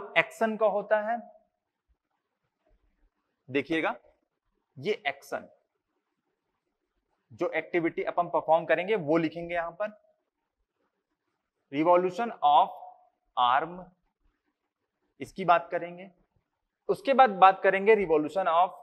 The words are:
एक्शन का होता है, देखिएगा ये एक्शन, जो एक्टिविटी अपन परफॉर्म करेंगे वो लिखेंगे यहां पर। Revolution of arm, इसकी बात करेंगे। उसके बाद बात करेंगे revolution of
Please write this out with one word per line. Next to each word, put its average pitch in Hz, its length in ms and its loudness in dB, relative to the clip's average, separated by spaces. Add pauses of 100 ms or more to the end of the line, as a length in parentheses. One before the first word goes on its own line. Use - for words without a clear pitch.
(180)
एक्शन 220 400 -2
का 220 100 0
होता 202 360 -2
है, 226 160 -6 (2250)
देखिएगा 156 460 -4 (800)
ये 165 300 -6
एक्शन, - 400 -10 (1800)
जो 165 200 -6
एक्टिविटी 165 520 -4
अपन 170 260 -4
परफॉर्म 160 360 0
करेंगे 175 320 0
वो 160 200 0
लिखेंगे 170 380 -4
यहां 170 180 -6
पर। 214 240 -10 (1700)
Revolution 180 600 2 (140)
of 160 240 6 (680)
arm, 147 420 0 (1400)
इसकी 175 240 -10
बात 170 260 2
करेंगे। 175 380 -10 (800)
उसके 269 240 -2
बाद 254 240 6
बात 190 260 6
करेंगे 196 340 4
revolution 160 560 -2
of 180 180 2 (120)